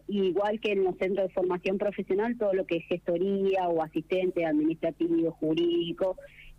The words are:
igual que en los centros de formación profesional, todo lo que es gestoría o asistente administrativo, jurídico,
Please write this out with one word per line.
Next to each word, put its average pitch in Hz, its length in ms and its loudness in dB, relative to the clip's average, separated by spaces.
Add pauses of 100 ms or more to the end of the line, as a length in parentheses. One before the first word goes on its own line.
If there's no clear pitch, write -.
igual 202 540 0
que 208 120 -2
en 196 120 2
los 180 120 0
centros 190 300 0
de 180 80 -10
formación 180 420 0
profesional, 202 640 -2
todo 202 160 2
lo 190 120 -2
que 170 100 0
es 165 100 -4
gestoría 190 840 0
o 165 140 2
asistente 175 640 -2
administrativo, 165 840 0
jurídico, 170 840 0 (420)